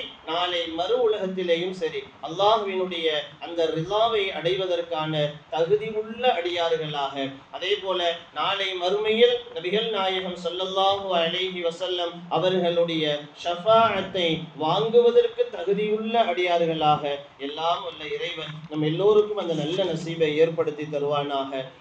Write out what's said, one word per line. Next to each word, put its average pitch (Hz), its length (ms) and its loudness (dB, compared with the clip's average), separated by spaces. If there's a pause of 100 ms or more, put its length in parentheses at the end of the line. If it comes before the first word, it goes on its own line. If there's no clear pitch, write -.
(260)
நாளை 170 420 -2
மறு 214 420 2
உலகத்திலேயும் 185 640 0
சரி, 160 300 -4 (200)
அல்லாஹ்வினுடைய 185 840 0 (320)
அந்த 165 260 -2
ரிலாவை 196 640 0
அடைவதற்கான 170 840 -2 (380)
தகுதி 190 360 0
உள்ள 220 480 -2
அடியார்களாக, 160 800 -2 (360)
அதே 180 260 -2
போல 185 240 -2 (340)
நாளை 190 400 -2
மறுமையில் 214 640 4 (180)
நபிகள் 190 360 -2
நாயகம் 190 540 -2
ஸல்லல்லாஹு 190 720 0
அலைஹி 180 460 -2
வஸல்லம் 175 520 -4 (140)
அவர்களுடைய 170 760 2 (400)
ஷஃபாஅத்தை 175 640 4 (460)
வாங்குவதற்கு 233 960 4
தகுதியுள்ள 214 640 -2 (100)
அடியார்களாக 170 800 2 (360)
எல்லாம் 160 460 -4
வல்ல 156 300 -8
இறைவன் 156 380 -6 (180)
நம் 151 120 -2
எல்லோருக்கும் 208 540 2
அந்த 170 180 -2
நல்ல 160 300 -2
நசீபை 165 520 -2
ஏற்படுத்தி 156 480 0
தருவானாக. 143 640 -2 (300)